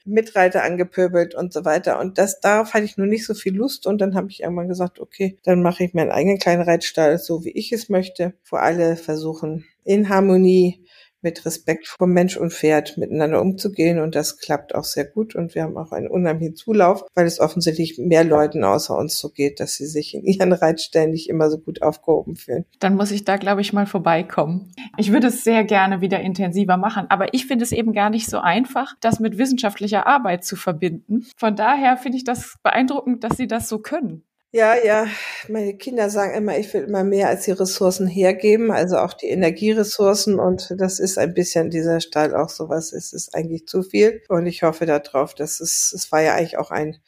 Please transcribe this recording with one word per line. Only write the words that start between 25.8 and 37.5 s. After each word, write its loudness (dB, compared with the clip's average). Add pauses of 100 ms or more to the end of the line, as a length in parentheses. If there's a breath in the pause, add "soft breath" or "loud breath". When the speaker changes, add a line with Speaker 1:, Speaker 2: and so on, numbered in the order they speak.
Speaker 2:
wieder 0
intensiver 0
machen, -2
aber 0
ich -4
finde 0
es -4
eben -2
gar 2
nicht -4
so -4
einfach, -2
das 0
mit -2
wissenschaftlicher 0
Arbeit 2
zu -8
verbinden. -4 (120)
Von 0
daher 2
finde -6
ich -6
das -6
beeindruckend, 0
dass -2
Sie -4
das -4
so -6
können. -6 (320)
Speaker 1:
Ja, 6
ja. 4 (420 loud breath)
Meine -4
Kinder -2
sagen -2
immer, -2
ich -4
will -2
immer -2
mehr, 2
als 0
die -2